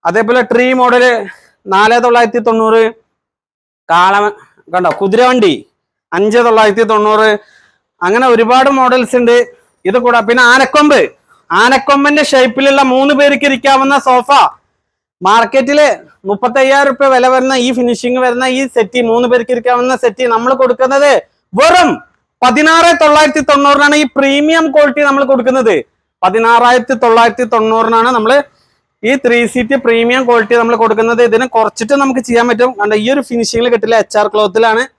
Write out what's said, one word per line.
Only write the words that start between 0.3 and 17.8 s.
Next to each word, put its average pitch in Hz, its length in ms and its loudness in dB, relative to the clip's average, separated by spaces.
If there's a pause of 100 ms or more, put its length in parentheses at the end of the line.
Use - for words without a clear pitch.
ട്രീ 247 300 0
മോഡൽ 247 560 0 (380)
നാല് 214 380 0
തൊള്ളായിരത്തി 240 340 0
തൊണ്ണൂറ്, 226 540 0 (960)
കാള, 190 380 2 (460)
കണ്ടോ, 180 160 0
കുതിരവണ്ടി 208 760 0 (460)
അഞ്ച് 208 260 -2
തൊള്ളായിരത്തി 220 440 2
തൊണ്ണൂറ്. 214 560 0 (640)
അങ്ങനെ 226 260 0
ഒരുപാട് 247 420 2
മോഡൽസ് 254 460 -2
ഉണ്ട്. 240 300 2 (380)
ഇത് 202 140 -2
കൂടാ, 240 220 0
പിന്നെ 240 220 0
ആനക്കൊമ്പ്, 262 680 2 (420)
ആനക്കൊമ്പന്റെ 277 720 0
ഷേപ്പിലുള്ള 277 580 0
മൂന്ന് 269 320 0
പേർക്ക് 285 300 0
ഇരിക്കാവുന്ന 269 540 0
സോഫ, 247 520 2 (800)
market-ിൽ 240 680 0 (280)
മുപ്പത്തയ്യായിരം 262 680 0
രൂപ 269 200 0
വില 254 160 2
വരുന്ന 262 260 0
ഈ 254 180 -2
ഫിനിഷിംഗ് 247 460 -4